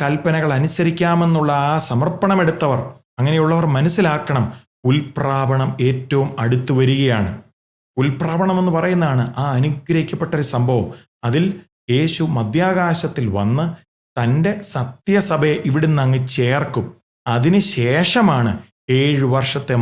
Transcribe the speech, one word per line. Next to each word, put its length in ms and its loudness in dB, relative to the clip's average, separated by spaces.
കൽപ്പനകൾ 500 0
അനുസരിക്കാമെന്നുള്ള 1000 2
ആ 80 0
സമർപ്പണമെടുത്തവർ, 920 0
അങ്ങനെയുള്ളവർ 480 2
മനസ്സിലാക്കണം 680 0
ഉൽപ്രാപണം 840 0
ഏറ്റവും 480 0
അടുത്തു 340 0
വരികയാണ്. 580 2
ഉൽപ്രാവണമെന്ന് 720 0
പറയുന്നതാണ് 520 0
ആ 20 -2
അനുഗ്രഹിക്കപ്പെട്ട 760 -2
ഒരു 200 0
സംഭവം. 320 0
അതിൽ 200 0
യേശു 320 0
മധ്യാകാശത്തിൽ 880 -2
വന്ന് 260 0
തൻ്റെ 340 0
സത്യസഭയെ 840 0
ഇവിടുന്ന് 340 2
അങ്ങ് 180 2
ചേർക്കും. 500 0
അതിനുശേഷമാണ് 1300 2
ഏഴു 440 2
വർഷത്തെ 480 -2